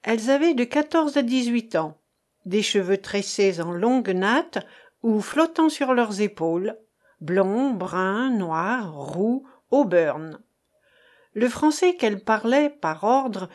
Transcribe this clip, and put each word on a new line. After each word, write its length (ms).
Elles 300
avaient 240
de 80
quatorze 520
à 60
dix-huit 540
ans, 260
des 180
cheveux 340
tressés 640
en 100
longues 380
nattes 560
ou 180
flottant 480
sur 240
leurs 260
épaules, 560
blonds, 480
bruns, 640
noirs, 640
roux, 500
auburn. 720
Le 160
français 480
qu'elles 260
parlaient, 480
par 320
ordre, 520